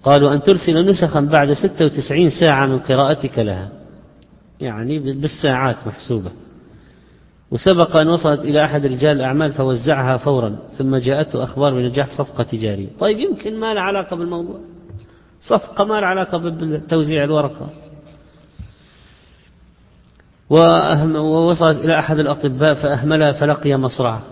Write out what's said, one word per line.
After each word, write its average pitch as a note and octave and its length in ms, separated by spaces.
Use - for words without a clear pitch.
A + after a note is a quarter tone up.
قالوا: C#3+ 300
"أن D3 100
ترسل F3+ 460
نسخاً E3 300
بعد C#3+ 340
ستة - 320
وتسعين D3 440
ساعة C#3 380
من C3 120
قراءتك C#3 600
لها"، G2 300
يعني B2 400
ب-، C3+ 220
بالساعات C3 680
محسوبة. G2+ 440
"وسبق E3+ 440
أن D#3 120
وصلت D#3 320
إلى D3+ 260
أحد C#3+ 200
رجال C#3 320
الأعمال C#3 360
فوزعها C3 640
فوراً، A#2+ 420
ثم C3+ 180
جاءته C3+ 480
أخبار C3+ 300
بنجاح B2+ 440
صفقة C3+ 260
تجارية". G#2 440
طيب، G#3+ 200
يمكن A3 400
ما A3 140
له G3+ 80
علاقة F#3+ 340
بالموضوع، F3 440
صفقة - 440
ما G#3+ 160
له F#3+ 60
علاقة F#3 300
ب-، E3 260
بتوزيع D#3 600
الورقة. D3 460
وأهم-، D#3+ 680
ووصلت D#3+ 680
إلى D#3+ 140
أحد D#3 200
الأطباء D3 540
فأهملها D3 580
فلقي C#3+ 460
مصرعه. B2 540